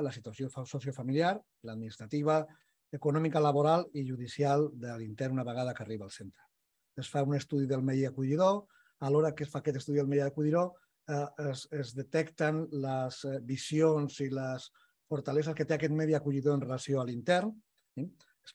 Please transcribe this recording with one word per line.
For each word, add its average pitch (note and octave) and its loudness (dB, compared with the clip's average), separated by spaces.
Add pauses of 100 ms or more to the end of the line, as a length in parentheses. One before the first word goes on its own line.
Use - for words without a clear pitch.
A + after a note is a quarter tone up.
la B2+ -2
situació A#2 -8
fa-, C3 -10
sociofamiliar, C3+ 0 (320)
l'administrativa, A2+ 0 (500)
econòmica, D3+ 2
laboral D3+ 4 (100)
i C#3 -2
judicial C#3 2
de A#2+ -8
l'intern C3 -4
una A#2+ -4
vegada B2 -4
que A#2 -8
arriba G#2+ -8
al F#2+ -14
centre. - -16 (500)
Es - -8
fa C#3+ 0
un C#3+ 2
estudi C#3 0
del C3 0
medi C3+ 2
acollidor, D3+ 2 (340)
a C#3 -2
l'hora D3+ 4
que D3 -6
es - -10
fa C3+ -6
aquest C#3 -2
estudi C#3+ -2
del C#3 2
medi C#3+ 4
acollidor, D#3 2 (340)
eh, C#3+ -2 (260)
es, C3 -6
es B2+ -6
detecten D#3+ 0 (180)
les, C3 -4
eh, C3+ -4
visions D3 2
i C#3 -2
les C3 -6 (400)
fortaleses D3 0
que D#3 0
té D3+ 0
aquest D3+ 2
medi D#3 2
acollidor C#3+ 2
en B2+ -4
relació C3 -2
a B2 -2
l'intern, F3+ 0 (400)
sí? F3 -4 (360)
Es - -20